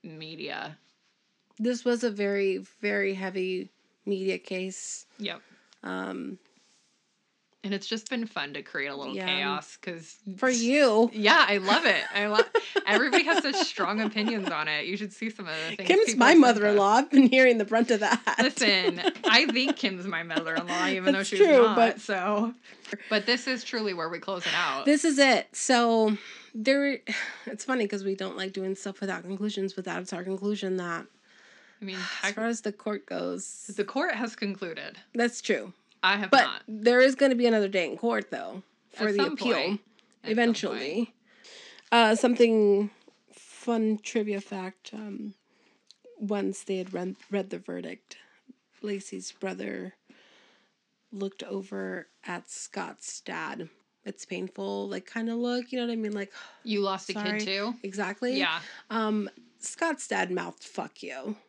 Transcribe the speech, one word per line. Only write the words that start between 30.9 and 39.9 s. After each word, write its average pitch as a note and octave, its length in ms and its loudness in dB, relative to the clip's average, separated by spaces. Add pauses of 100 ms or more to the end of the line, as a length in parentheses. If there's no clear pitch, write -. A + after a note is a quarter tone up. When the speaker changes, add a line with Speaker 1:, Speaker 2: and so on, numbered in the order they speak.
Speaker 1:
I - 20 -12
mean, F#3 120 -10
Speaker 2:
<sighs> F3+ 260 -8
as - 0 -
Speaker 1:
tech- G3+ 140 -2
Speaker 2:
far A3 100 -2
as A#3 160 -4
the G#3 100 -4
court G#3 320 -8
goes, F3+ 640 -8 (100)
Speaker 1:
the G3+ 80 -2
court C#4 300 -2
has A3 200 -6
concluded. F3+ 600 -8 (180)
Speaker 2:
That's A#3+ 280 0
true. D#3+ 320 -2 (280)
Speaker 1:
I F#3+ 140 4
have G3 140 -4
Speaker 2:
But B3+ 140 10
Speaker 1:
not. - 220 -4
Speaker 2:
there A#3 360 4
is C4 120 8
gonna C4+ 200 6
be A#3+ 120 2
another G#3+ 220 4
day F#3 160 0
in C3+ 140 -4
court, A3+ 320 -2
though, A#2+ 320 -10 (320)
for G#3+ 140 -2
Speaker 1:
At G3+ 100 2
Speaker 2:
the C4+ 40 4
Speaker 1:
some C#4+ 120 0
Speaker 2:
appeal A#3 200 0
Speaker 1:
point. F3 260 -2 (440)